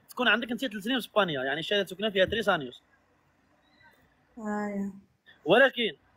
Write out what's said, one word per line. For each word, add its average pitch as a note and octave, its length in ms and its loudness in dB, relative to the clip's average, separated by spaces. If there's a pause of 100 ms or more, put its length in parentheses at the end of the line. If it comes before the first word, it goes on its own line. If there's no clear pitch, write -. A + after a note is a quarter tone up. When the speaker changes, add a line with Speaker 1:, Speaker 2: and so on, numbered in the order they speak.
Speaker 1:
تكون B3 180 -2
عندك A3+ 240 0
انت B3 140 -6
ثلاث G#3 180 -8
سنين B3+ 160 -2
في G3 60 -8
اسبانيا، E3 380 0
يعني C#3+ 200 -4
شهاده G3+ 220 0
سكنه G#3+ 240 -6
فيها F#3+ 160 2
تريس G#3 240 -2
انيوس. C#3+ 340 -2 (1500)
Speaker 2:
آه، A3+ 40 -14 (360)
يا. G3 140 -4 (540)
Speaker 1:
ولكن A#3 460 4 (260)